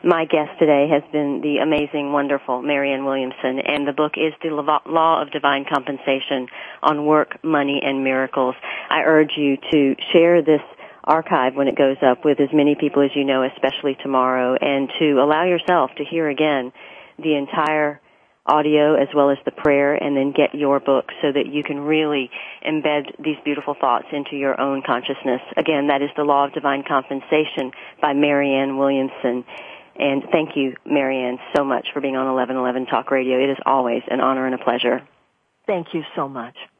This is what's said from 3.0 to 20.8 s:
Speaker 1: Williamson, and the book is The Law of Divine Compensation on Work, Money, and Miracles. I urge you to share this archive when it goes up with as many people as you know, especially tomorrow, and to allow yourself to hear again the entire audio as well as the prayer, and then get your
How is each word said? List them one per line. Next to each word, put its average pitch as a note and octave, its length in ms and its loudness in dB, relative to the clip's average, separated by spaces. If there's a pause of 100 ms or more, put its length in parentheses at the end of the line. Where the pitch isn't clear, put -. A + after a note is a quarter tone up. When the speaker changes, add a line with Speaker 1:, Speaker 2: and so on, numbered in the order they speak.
Speaker 1:
Williamson, C3 560 -4
and C#3+ 260 -2
the C#3+ 60 -2
book D3 240 -2
is D#3 160 -2 (100)
The E3 80 -4
Law D#3 720 0
of C#3+ 80 -8
Divine C#3+ 420 -2
Compensation C3+ 760 -4 (340)
on D3 240 0
Work, D3+ 380 2
Money, C#3+ 400 0
and C3+ 180 -2
Miracles. C3 540 -2 (340)
I D#3 120 0
urge D#3 340 4
you C#3 220 2 (120)
to C#3+ 240 4 (180)
share E3+ 300 6
this D3+ 180 4 (440)
archive D3+ 500 2
when C#3 140 0
it C3+ 80 -2
goes C3+ 260 2
up B2+ 220 2
with C#3+ 160 2
as C#3 120 4
many D3 220 4
people C#3+ 300 2
as C3+ 100 0
you C#3+ 80 0
know, C3+ 220 2
especially C3+ 580 -2
tomorrow, B2+ 580 2
and C#3 380 0
to D3 240 4
allow D3+ 220 4
yourself F3 540 2
to D3 60 -6
hear E3 240 -2
again C#3 440 -2 (460)
the D#3 180 0
entire D3+ 640 -2 (440)
audio D3+ 560 4
as C#3 140 2
well C#3+ 160 4
as C#3 140 0
the - 80 -4
prayer, C#3+ 420 2
and C#3+ 220 -2
then C#3 160 0
get D3 200 2
your C#3 280 0